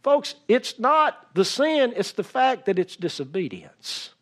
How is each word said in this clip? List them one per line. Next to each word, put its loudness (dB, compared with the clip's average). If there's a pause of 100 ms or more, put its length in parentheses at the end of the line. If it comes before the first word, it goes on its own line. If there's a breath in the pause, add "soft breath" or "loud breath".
Folks, 2 (120)
it's 2
not 0
the 2
sin, 2
it's -4
the -6
fact 0
that 0
it's -4
disobedience. -10